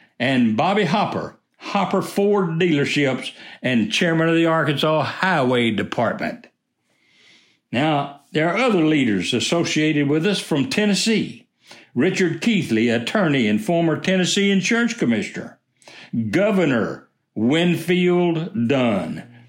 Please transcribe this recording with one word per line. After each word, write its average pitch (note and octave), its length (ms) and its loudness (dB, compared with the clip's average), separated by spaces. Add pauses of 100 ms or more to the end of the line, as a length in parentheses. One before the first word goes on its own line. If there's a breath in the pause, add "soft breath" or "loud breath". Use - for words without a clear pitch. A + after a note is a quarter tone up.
(160 soft breath)
And A#2+ 400 0
Bobby F#3+ 280 0
Hopper, D3 560 -4 (180)
Hopper F#3+ 420 -2
Ford G3+ 500 0
Dealerships, C#3+ 840 0 (300 loud breath)
and A#2+ 280 0
chairman E3 380 0
of E3 80 2
the E3 100 2
Arkansas D#3 560 0
Highway B2+ 680 0
Department. G2+ 760 -4 (1300 soft breath)
Now, C#3+ 480 -2 (100)
there - 180 0
are - 80 0
other G#3+ 280 2
leaders B2 500 2
associated D3+ 760 0
with D#3 160 2
us G3 140 0
from C#3 320 -2
Tennessee. G#3 760 0 (480 loud breath)
Richard E3+ 440 0
Keithley, A#2+ 480 0
attorney B2 600 0
and G#2+ 160 0
former E3+ 340 0
Tennessee F#3+ 540 0
Insurance A3+ 420 0
Commissioner. - 640 -4 (720 loud breath)
Governor D#3+ 800 0 (260)
Winfield E3+ 1300 0
Dunn. G#2+ 800 -2